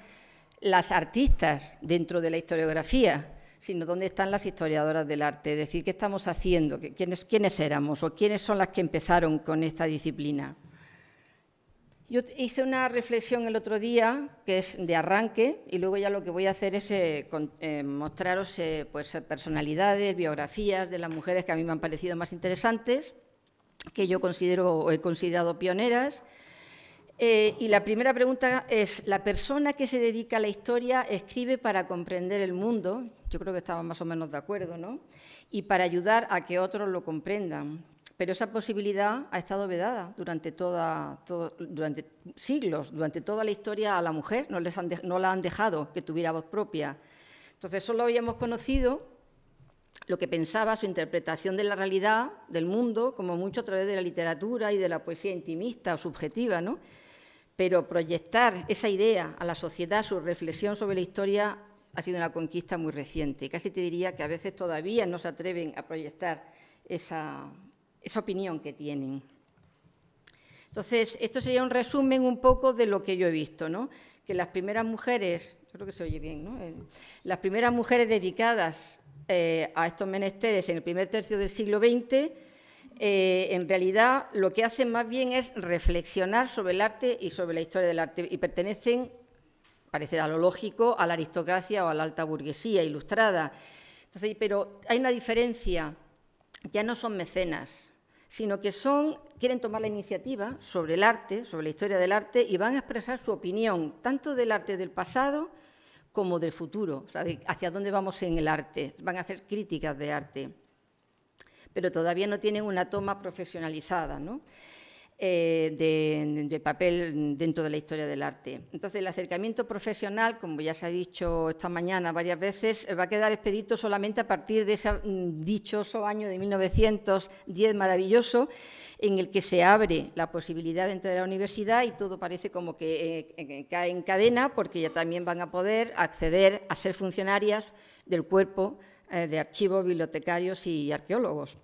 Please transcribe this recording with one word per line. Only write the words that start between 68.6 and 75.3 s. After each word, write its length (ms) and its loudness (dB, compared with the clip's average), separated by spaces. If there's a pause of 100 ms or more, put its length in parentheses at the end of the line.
que 140 -12
tienen. 480 -6 (1500)
Entonces, 500 0
esto 220 -2
sería 220 2
un 80 0
resumen 520 4
un 200 2
poco 320 6
de 120 4
lo 160 2
que 140 -2
yo 100 4
he 60 4
visto, 380 -4
¿no? 180 -4 (360)
Que 100 -6
las 140 0
primeras 360 -2
mujeres, 800 -2